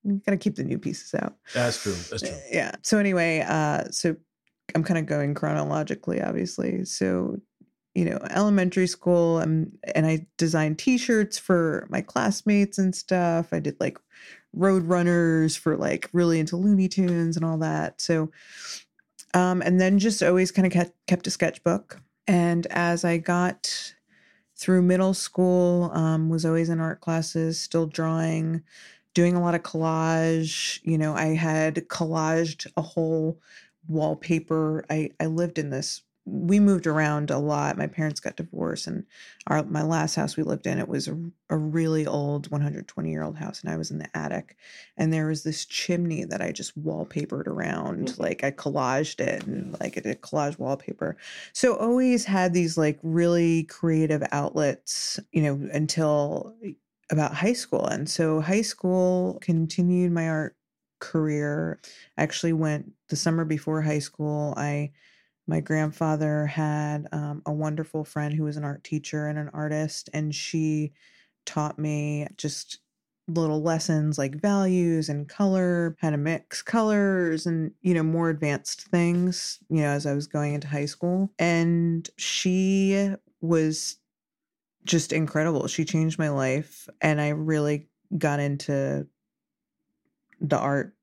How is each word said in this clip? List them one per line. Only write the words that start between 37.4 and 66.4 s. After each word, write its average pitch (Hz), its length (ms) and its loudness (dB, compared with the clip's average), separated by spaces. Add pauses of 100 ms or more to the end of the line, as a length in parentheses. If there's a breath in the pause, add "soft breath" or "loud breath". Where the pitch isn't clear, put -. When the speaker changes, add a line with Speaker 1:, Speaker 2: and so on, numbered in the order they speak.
Speaker 1:
My 151 100 -2
parents 156 320 -2
got - 180 -6
divorced, 165 500 -6
and 170 180 -6 (420 loud breath)
our, 151 160 2
my 156 200 -2
last 156 320 0
house 143 240 -2
we 156 40 -2
lived 143 240 -4
in, - 120 -2
it - 100 -4
was 139 180 -4
a, 156 120 -6 (320)
a 160 80 0
really 156 480 0
old 143 440 -2
one 147 120 -2
hundred 147 260 -4
twenty-year-old 156 480 -6
house, - 240 -10
and - 100 -8
I - 60 -4
was 156 140 -6
in - 80 -8
the - 180 -10
attic. - 400 -8 (400 loud breath)
And 160 160 0
there 160 140 0
was 156 160 -4
this 156 240 -6
chimney 175 580 -4
that - 160 -6
I 87 100 -4
just - 320 -10
wallpapered 156 640 -6
around. 82 600 -4
Speaker 2:
Mm-hmm. - 140 -8
Speaker 1:
Like, 82 200 -2
I 139 100 -2
collaged 139 680 -2
it, - 260 -4
and, - 260 -8
Speaker 2:
Yeah. - 100 -12
Speaker 1:
like, - 160 -6
I - 20 -6
did 110 220 -8
collage 147 360 -4
wallpaper. 127 600 -6 (340 loud breath)
So 247 240 2
always 247 480 2
had 185 300 2
these, 165 240 2
like, 151 240 2
really 170 600 4
creative 160 580 0 (100)
outlets, - 880 -2 (100)
you 160 120 2
know, 143 320 0
until 151 840 0 (540)
about 151 240 2
high 196 180 0
school. - 320 -2
And - 240 -4
so 160 320 0
high 190 220 0
school 180 800 0
continued 175 680 2
my 165 140 0
art 156 300 -2 (440)
career. 151 800 -2 (380 loud breath)
I 151 60 0
actually 165 320 0
went 151 380 -2 (180)
the 156 60 -2
summer 165 280 0
before 156 380 -2
high 151 160 0
school. 147 580 -4
I 147 360 -4 (540 soft breath)
my 160 140 0
grandfather 156 840 0